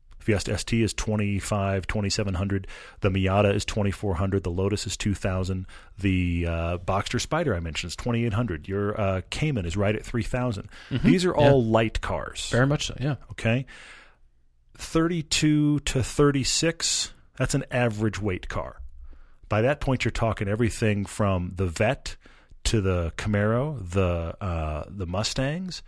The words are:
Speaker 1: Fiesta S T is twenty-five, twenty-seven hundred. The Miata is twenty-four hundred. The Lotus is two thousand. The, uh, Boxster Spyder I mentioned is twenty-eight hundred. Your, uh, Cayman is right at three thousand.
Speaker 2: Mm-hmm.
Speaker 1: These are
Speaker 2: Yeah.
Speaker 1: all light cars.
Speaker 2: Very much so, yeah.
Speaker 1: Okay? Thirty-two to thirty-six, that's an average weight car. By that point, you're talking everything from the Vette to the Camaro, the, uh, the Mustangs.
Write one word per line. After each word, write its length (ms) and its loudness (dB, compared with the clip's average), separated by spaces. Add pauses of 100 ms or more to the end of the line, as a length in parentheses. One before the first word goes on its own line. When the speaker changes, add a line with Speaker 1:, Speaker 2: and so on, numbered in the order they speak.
(200)
Speaker 1:
Fiesta 340 0
S 100 -2
T 200 2
is 100 0
twenty-five, 920 0
twenty-seven 480 -2
hundred. 300 -2 (360)
The 80 2
Miata 440 4
is 120 0
twenty-four 500 -2
hundred. 280 0
The 80 -4
Lotus 360 0
is 80 -4
two 180 0
thousand. 520 -2 (340)
The, 480 2
uh, 300 -2
Boxster 480 -2
Spyder 300 0
I 40 -2
mentioned 300 -6
is 80 -10
twenty-eight 340 0
hundred. 380 -2
Your, 300 -2
uh, 220 0 (100)
Cayman 340 -2
is 100 -4
right 200 2
at 100 -8
three 180 -2
thousand. 460 -4 (200)
Speaker 2:
Mm-hmm. 160 0
Speaker 1:
These 200 6
are 120 2
Speaker 2:
Yeah. 140 8
Speaker 1:
all 140 8
light 340 4
cars. 520 -6
Speaker 2:
Very 160 4
much 200 0
so, 140 -8
yeah. 140 -2 (160)
Speaker 1:
Okay? 340 0 (1120)
Thirty-two 1040 2
to 220 0
thirty-six, 1080 2 (260)
that's 160 0
an 160 0
average 500 0
weight 300 -4
car. 320 -6 (680)
By 120 4
that 200 2
point, 220 0
you're 80 0
talking 360 0
everything 580 0
from 520 0
the 100 0
Vette 480 -2 (500)
to 160 2
the 360 0
Camaro, 600 0 (140)
the, 500 0
uh, 460 -4
the 180 -8
Mustangs. 840 -4